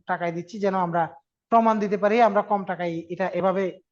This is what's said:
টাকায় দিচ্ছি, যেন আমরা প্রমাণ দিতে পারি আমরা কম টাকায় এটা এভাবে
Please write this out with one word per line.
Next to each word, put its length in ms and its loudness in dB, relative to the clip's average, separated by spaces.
টাকায় 260 -4
দিচ্ছি, 280 -10
যেন 140 0
আমরা 400 -2
প্রমাণ 300 4
দিতে 180 -2
পারি 260 4
আমরা 200 4
কম 220 -2
টাকায় 440 -4
এটা 200 -4
এভাবে 520 -2